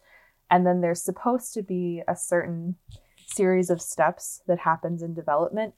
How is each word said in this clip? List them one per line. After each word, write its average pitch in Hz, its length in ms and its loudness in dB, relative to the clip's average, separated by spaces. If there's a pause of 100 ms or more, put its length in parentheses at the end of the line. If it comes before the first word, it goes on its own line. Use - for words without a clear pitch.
(500)
And 180 160 6
then 180 140 4
there's 175 220 0
supposed 240 520 -2
to 220 80 -4
be 180 440 -4
a 175 80 0
certain 170 600 -2 (500)
series 185 440 2
of 175 100 0
steps - 680 -2
that 175 120 2
happens 165 440 -2
in 165 120 -6
development, 165 640 0